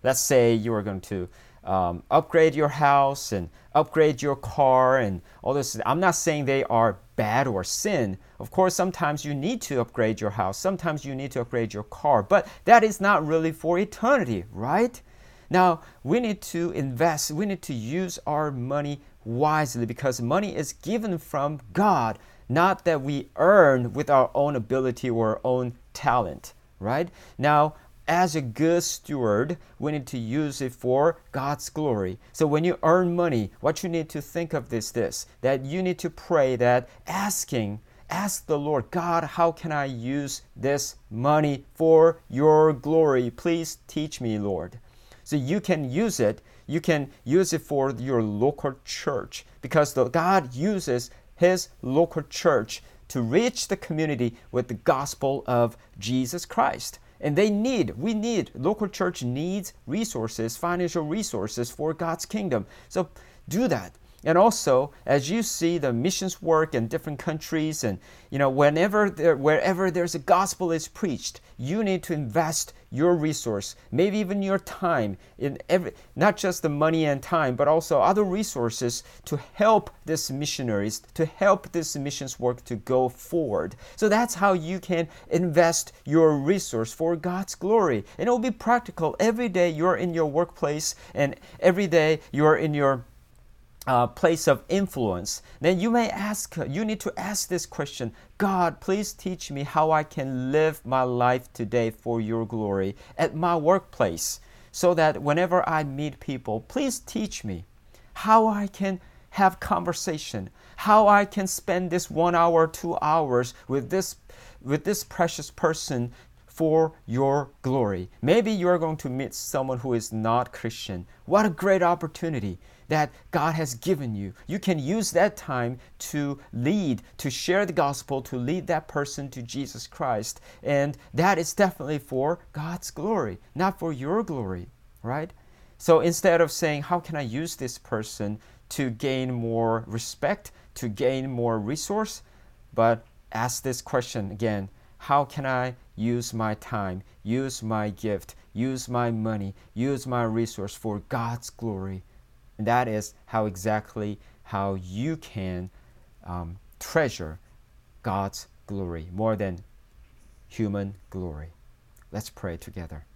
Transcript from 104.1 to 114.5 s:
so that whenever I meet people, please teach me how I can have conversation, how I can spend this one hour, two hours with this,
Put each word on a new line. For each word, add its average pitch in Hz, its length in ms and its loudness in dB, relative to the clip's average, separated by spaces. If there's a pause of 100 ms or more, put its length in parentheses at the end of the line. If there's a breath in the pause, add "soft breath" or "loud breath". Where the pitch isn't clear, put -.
so 180 240 2
that 156 280 2
whenever 170 440 2
I 156 160 0
meet 139 380 -6
people, 117 400 -6
please 269 400 -4
teach - 420 -8
me 165 220 -8 (480 soft breath)
how 220 340 4
I 208 200 0
can 190 340 -4 (300 soft breath)
have 190 300 2
conversation, 170 920 -4 (260 soft breath)
how 214 320 6
I 202 160 6
can 196 220 -4
spend 185 440 -4
this 175 200 -2
one 170 240 2
hour, 165 320 6
two 170 340 -6
hours 135 540 2 (120)
with 131 220 -2
this, 185 280 -2 (440 loud breath)